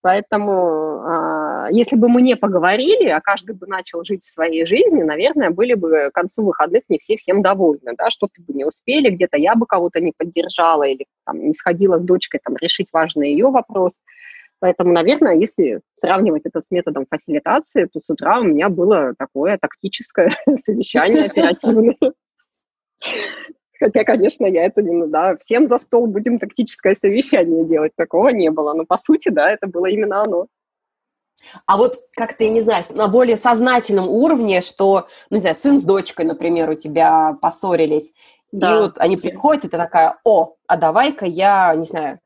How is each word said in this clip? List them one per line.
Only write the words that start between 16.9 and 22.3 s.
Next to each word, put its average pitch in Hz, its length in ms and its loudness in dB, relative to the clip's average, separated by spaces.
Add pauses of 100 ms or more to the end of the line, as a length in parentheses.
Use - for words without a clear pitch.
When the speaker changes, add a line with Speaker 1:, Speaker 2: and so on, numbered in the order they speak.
Speaker 1:
фасилитации, 170 840 -2
то - 80 -10
с - 100 -20
утра 170 300 0
у 233 40 -2
меня 165 240 2
было 175 500 0
такое 143 420 -4
тактическое - 760 -2 (100)
<laughs> - 200 0
совещание 233 600 0
Speaker 2:
<laughs> - 0 -
Speaker 1:
оперативное. 226 680 2 (1800)